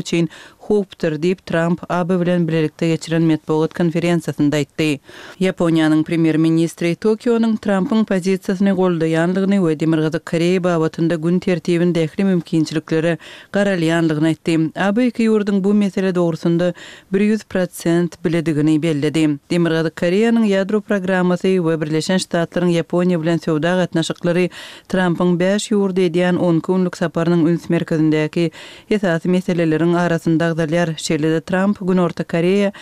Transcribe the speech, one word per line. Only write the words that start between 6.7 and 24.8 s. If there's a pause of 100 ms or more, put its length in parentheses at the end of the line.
Tokio'nyň
Trump'yň
pozisiýasyny
goldaýanlygyny
we
Demirgazyk
Koreýa
babatynda
gün
tertibini
dähli
mümkinçilikleri (360)
garalýanlygyny
aýtdy.
A
B
iki
ýurduň
bu
mesele
dogrusunda (400)
bir
ýüz
prosent
biledigini
belledi. (100)
Demirgazyk
Koreýanyň
ýadro
programmasy
we
Birleşen
Ştatlaryň
Ýaponiýa
bilen
sowda
gatnaşyklary (400)